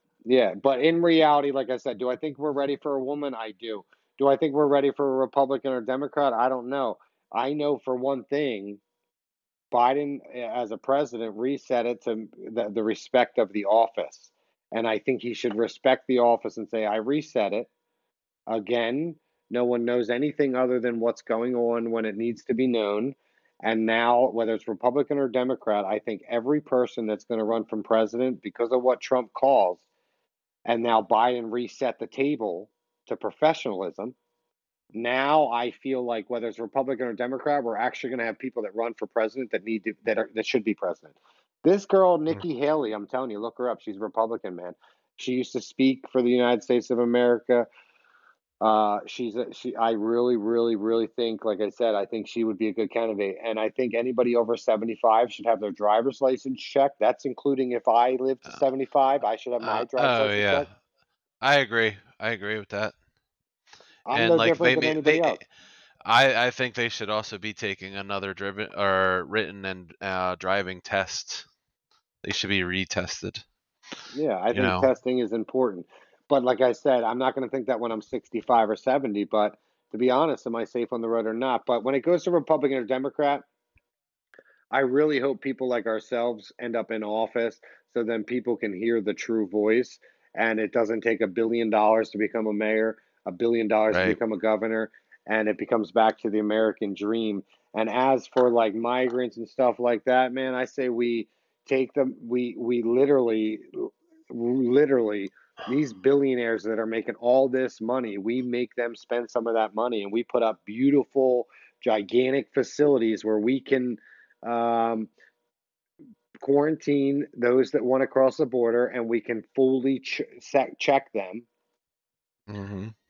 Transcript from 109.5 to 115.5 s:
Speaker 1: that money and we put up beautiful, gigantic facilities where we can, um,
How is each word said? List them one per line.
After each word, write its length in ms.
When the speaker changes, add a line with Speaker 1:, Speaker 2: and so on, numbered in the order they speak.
Speaker 1:
that 200
money 280
and 100
we 100
put 200
up 220
beautiful, 840
gigantic 720
facilities 720
where 140
we 220
can, 360
um, 640